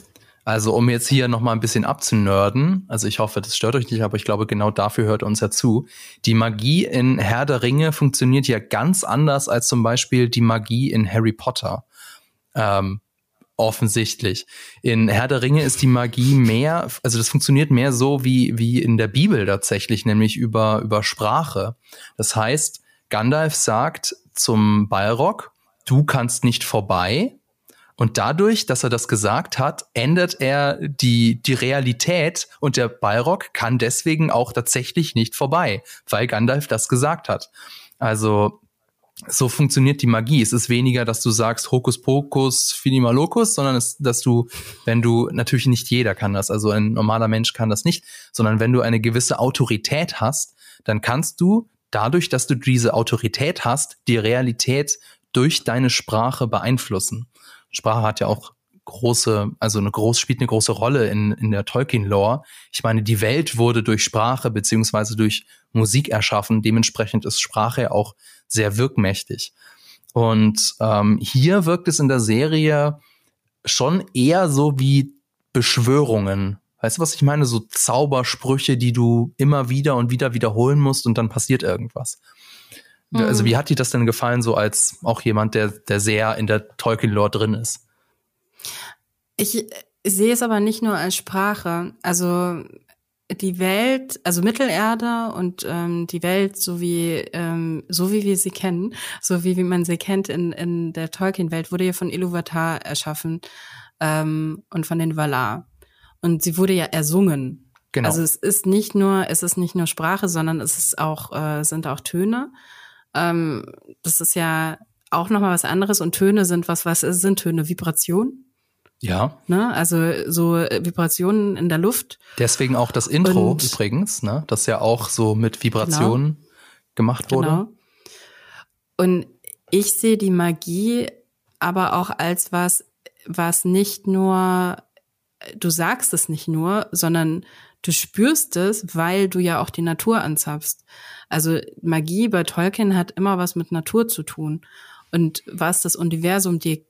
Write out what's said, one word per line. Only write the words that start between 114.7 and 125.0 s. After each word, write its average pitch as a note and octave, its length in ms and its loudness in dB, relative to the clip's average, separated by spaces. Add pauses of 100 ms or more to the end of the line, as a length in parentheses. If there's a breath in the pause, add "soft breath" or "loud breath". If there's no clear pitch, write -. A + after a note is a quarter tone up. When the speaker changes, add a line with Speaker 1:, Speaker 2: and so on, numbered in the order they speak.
Speaker 2:
auch F3 200 -2
nochmal G3+ 240 2
was F3 120 -2
anderes. G3 360 0
Und E3+ 140 -4
Töne G3 300 4
sind E3+ 220 0
was, E3+ 180 -4
was E3+ 160 0
sind F#3+ 380 0
Töne? E3 300 -2
Vibration? F3+ 760 -2 (560)
Speaker 1:
Ja. G2+ 360 -2 (100)
Speaker 2:
Ne? G3+ 260 0
Also E3+ 240 0 (340)
so, E3+ 260 2
äh, E3 280 -2
Vibrationen F#3 720 0
in E3+ 120 -2
der D#3 100 0
Luft. - 380 -2 (220 loud breath)
Speaker 1:
Deswegen B2+ 360 0
auch A#2+ 160 0
das A#2 160 -2
Intro F3+ 440 2
Speaker 2:
Und D#3 120 -2
Speaker 1:
übrigens, B2+ 600 -2
ne? A#2+ 240 -2
Das - 200 -2
ja A2 120 0
auch A2+ 300 0